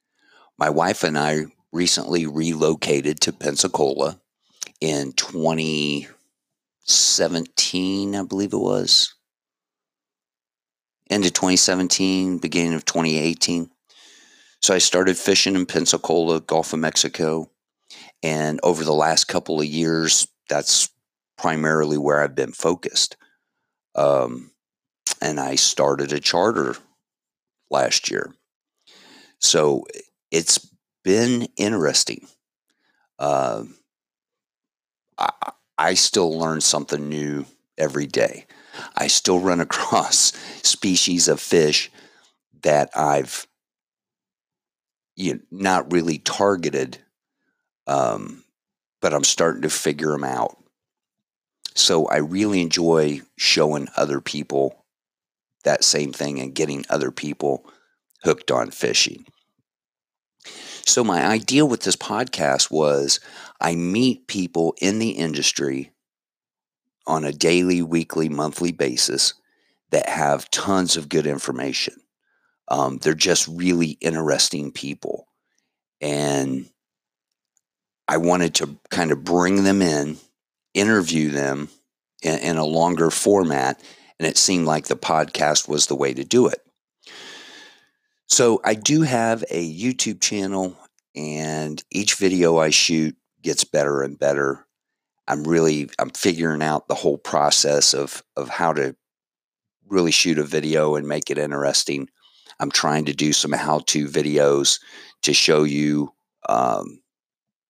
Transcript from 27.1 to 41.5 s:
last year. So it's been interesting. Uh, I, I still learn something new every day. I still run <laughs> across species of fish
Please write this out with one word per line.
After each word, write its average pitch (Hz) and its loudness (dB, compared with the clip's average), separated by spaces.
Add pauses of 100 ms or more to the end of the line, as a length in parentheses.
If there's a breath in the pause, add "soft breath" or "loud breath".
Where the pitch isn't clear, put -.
last 67 0
year. - -6 (1080 soft breath)
So 76 2 (460)
it's - 2 (440)
been 120 2
interesting. 80 0 (880)
Uh, 67 -2 (1500)
I, - 0 (460)
I 82 2
still 85 2
learn 80 -2
something 73 -2
new 73 -6 (320)
every 73 -2
day. - -2 (500 loud breath)
I 73 -2
still 90 2
run 90 2
<laughs> - -
across - 0 (300 loud breath)
species 87 2
of 73 2
fish 78 2 (720 soft breath)